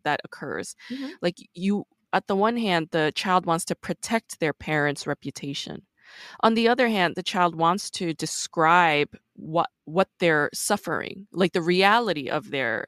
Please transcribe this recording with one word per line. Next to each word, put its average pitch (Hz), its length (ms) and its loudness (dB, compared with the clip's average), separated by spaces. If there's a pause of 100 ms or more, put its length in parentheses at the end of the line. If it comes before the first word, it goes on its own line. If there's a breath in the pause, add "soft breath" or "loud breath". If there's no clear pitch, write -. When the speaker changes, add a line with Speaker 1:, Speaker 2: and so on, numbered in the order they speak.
Speaker 1:
that 147 200 0
occurs. - 500 -10 (140 loud breath)
Speaker 2:
Mm-hmm. 269 220 -8 (120)
Speaker 1:
Like, 175 140 -2 (180)
you, 190 300 -2 (280)
at 190 140 0
the 202 100 0
one 226 200 2
hand, 175 340 0
the 156 240 2
child 185 320 0
wants 170 200 0
to 175 80 -4
protect - 680 -6
their 151 120 0
parents' 147 540 -2
reputation. - 800 -8 (540 loud breath)
On 226 140 4
the 226 140 4
other 247 200 4
hand, 185 260 2
the 180 80 -6
child 175 320 0
wants 165 380 2
to 165 220 -4
describe 160 960 2 (260)
what, 156 340 -2 (160)
what 175 240 0 (100)
they're 156 340 4
suffering, - 800 -4
like, 170 200 2
the 180 100 0
reality 185 640 2
of 151 220 -4
their 123 360 -2